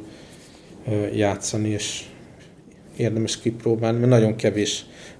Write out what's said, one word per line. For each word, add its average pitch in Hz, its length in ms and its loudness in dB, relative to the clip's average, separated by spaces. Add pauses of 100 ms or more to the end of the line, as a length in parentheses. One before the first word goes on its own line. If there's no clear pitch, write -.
(880)
ö, 104 280 0
játszani, 107 540 0
és - 340 -4 (960)
érdemes 110 420 -2
kipróbálni, 117 580 0
mert 120 120 4
nagyon 110 260 6
kevés 104 500 0 (340)